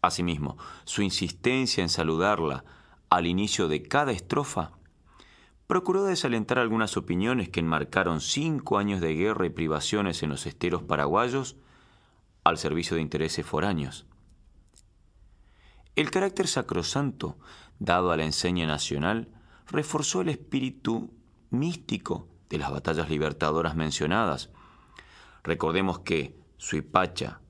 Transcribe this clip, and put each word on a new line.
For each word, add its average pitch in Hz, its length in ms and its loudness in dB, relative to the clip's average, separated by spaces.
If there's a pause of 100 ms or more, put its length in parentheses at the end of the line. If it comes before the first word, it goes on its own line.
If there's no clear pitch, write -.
Asimismo, 80 560 0 (260)
su - 180 -2
insistencia 110 800 0
en 85 80 0
saludarla 80 720 2 (440)
al 87 200 4
inicio 95 400 0
de 76 140 0
cada 143 280 0
estrofa 104 640 -4 (920)
procuró 185 360 2
desalentar 127 560 0
algunas 113 380 2
opiniones 95 520 0
que - 120 -2
enmarcaron 80 600 2
cinco 147 560 0
años 101 240 0
de 80 140 2
guerra 90 320 2
y 85 40 0
privaciones 82 760 0
en 78 60 0
los 69 140 -6
esteros 85 380 -2
paraguayos 101 720 0 (880)
al 82 160 4
servicio 82 380 0
de 80 60 2
intereses 78 440 -2
foráneos. 78 580 -2 (1900)
El 147 160 2
carácter 190 380 0
sacrosanto - 880 -2 (400)
dado 87 320 4
a 82 60 4
la 78 80 2
enseña 87 420 0
nacional 78 640 0 (400)
reforzó 151 540 -2
el 175 80 0
espíritu 131 840 -4 (360)
místico 135 760 -4 (220)
de 80 100 -4
las 69 140 -4
batallas 76 360 -2
libertadoras 78 680 0
mencionadas. 80 760 0 (960)
Recordemos 85 560 0
que 73 360 -2 (200)
Suipacha - 920 -2